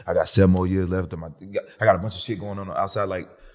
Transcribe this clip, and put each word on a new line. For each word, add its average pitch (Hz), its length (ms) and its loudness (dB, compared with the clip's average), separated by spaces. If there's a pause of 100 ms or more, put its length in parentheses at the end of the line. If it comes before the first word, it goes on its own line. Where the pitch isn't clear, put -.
I 87 80 -2
got 82 140 2
seven 98 220 6
more 92 160 2
years 92 240 0
left 90 220 -4
of 82 80 -8
my, 82 80 -12 (520)
I 110 40 -2
got 104 100 8
a 87 40 0
bunch 101 180 -6
of - 40 -8
shit 107 200 -6
going 101 180 -8
on 98 140 -8
outside." 98 320 -2
Like, 92 240 -4 (260)